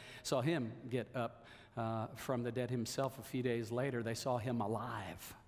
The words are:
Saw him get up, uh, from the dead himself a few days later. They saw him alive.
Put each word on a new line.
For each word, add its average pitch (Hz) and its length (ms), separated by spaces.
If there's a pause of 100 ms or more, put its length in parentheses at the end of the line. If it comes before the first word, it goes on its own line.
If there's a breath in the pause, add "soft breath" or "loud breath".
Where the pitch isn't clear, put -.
(220 loud breath)
Saw 135 180
him 131 320 (160)
get 117 260
up, 117 320 (300 loud breath)
uh, 113 380
from 123 300
the 120 80
dead 120 180
himself 127 480
a 113 40
few 127 200
days 117 300
later. 123 300
They 113 120
saw 123 240
him 117 220
alive. 107 720 (140)